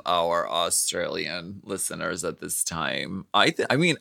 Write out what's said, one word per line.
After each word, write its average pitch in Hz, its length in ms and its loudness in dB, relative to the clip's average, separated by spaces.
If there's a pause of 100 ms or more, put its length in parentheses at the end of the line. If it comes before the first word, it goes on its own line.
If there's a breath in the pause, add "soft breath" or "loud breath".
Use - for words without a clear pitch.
our 85 420 2
Australian 85 1120 -2
listeners 87 600 -4
at 85 160 -4
this - 240 -4
time. 76 680 -4
I 104 200 6
th-, - 180 0
I 127 60 4
mean, 165 260 2